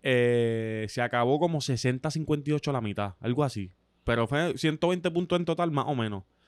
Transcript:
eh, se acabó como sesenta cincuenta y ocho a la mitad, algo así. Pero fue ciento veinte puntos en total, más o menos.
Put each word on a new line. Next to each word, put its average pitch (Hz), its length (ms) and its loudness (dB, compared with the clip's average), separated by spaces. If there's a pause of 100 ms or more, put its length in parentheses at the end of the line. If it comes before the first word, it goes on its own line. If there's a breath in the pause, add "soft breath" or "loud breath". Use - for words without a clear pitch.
eh, 117 840 2
se 123 140 -4
acabó 120 380 2
como 165 200 0
sesenta 127 500 0
cincuenta 147 400 -2
y - 20 2
ocho 151 180 -2
a 139 40 0
la 127 60 0
mitad, 101 400 -4
algo 123 240 0
así. 104 280 -6 (320)
Pero 117 220 2
fue 147 300 2
ciento 156 320 2
veinte 180 220 0
puntos 175 280 0
en 175 60 0
total, 165 280 0
más 143 160 0
o 147 60 -2
menos. 107 300 -4 (240)